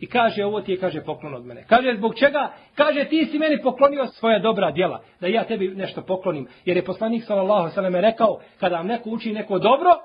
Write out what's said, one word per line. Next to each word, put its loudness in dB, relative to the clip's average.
i -12
kaže, 0
"Ovo -4
ti -4
je", -2
kaže, -4
"poklon -10
od -14
mene." -18
Kaže, 4
"Zbog -2
čega?" 2
Kaže, 2
"Ti 0
si -4
meni 0
poklonio 2
svoja 0
dobra 0
djela, -2
da -6
ja 0
tebi -4
nešto -10
poklonim." -4
Jer 0
je 0
poslanik, -4
sallallahu 2
alejhi -2
ve -12
selleme, 0
rekao, 2
"Kada 0
vam -6
neko -4
učini -6
neko -2
dobro, 4